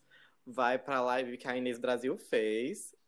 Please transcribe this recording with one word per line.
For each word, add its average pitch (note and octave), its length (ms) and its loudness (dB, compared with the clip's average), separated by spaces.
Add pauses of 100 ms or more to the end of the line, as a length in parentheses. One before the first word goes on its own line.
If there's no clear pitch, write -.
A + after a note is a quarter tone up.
(460)
vai B2 320 2
pra C3 220 -2
live B2 380 0
que C3 100 -10
a B2 80 -2
Inês B2 240 -2
Brasil B2+ 380 0
fez A#2 760 0 (140)